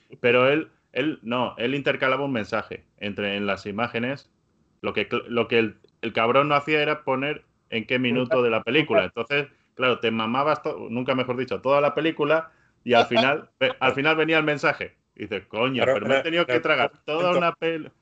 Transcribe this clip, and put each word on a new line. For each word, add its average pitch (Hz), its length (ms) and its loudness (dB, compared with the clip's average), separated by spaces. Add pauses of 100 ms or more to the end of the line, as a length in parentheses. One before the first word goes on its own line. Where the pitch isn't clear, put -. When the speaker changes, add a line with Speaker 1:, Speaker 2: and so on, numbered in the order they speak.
(200)
Speaker 1:
Pero 123 280 4
él, 151 220 0 (220)
él, 143 300 -4
no, 120 360 -4
él 123 160 -2
intercalaba 135 500 0
un 139 80 -4
mensaje 104 520 -6 (140)
entre, 101 380 -4
en 101 100 -4
las 98 200 -4
imágenes, 117 640 -6 (500)
lo 110 120 -4
que 104 160 -2
cl-, 120 200 -4
lo 117 200 -2
que 117 100 2
el, 110 200 0 (240)
el 113 100 -6
cabrón 123 360 2
no 147 60 2
hacía 151 260 0
era 147 220 -2
poner 139 420 -4 (260)
en 110 160 -4
qué 131 120 0
minuto 127 440 2
de 120 80 2
la 110 120 0
película. 135 420 2
Entonces, 135 440 -4 (260)
claro, 123 240 0
te 113 140 0
mamabas 123 500 0
to-, 107 260 -6
nunca 127 280 -2
mejor 127 200 -2
dicho, 123 240 -6
toda 139 200 2
la 143 140 2
película 156 580 0 (320)
y 120 100 0
al 117 120 8
final, 131 480 0
Speaker 2:
<laughs> - 60 -20
Speaker 1:
ve-, 131 200 0
al 127 140 4
final 143 200 0
venía 160 240 2
el 156 60 2
mensaje. 147 520 -2 (200)
Y - 60 -14
dices, 104 260 -8
"Coño, 120 340 -2
Speaker 3:
Claro, 127 120 4
Speaker 1:
pero 104 120 -2
me 120 60 0
he 135 60 4
Speaker 3:
era, 135 40 0
Speaker 1:
tenido 165 240 0
que 127 60 -2
Speaker 3:
era 123 100 0
Speaker 1:
tragar 143 300 2 (120)
toda 170 280 0
Speaker 3:
momento. 180 60 2
Speaker 1:
una 170 180 0
pel-, 165 340 -4 (120)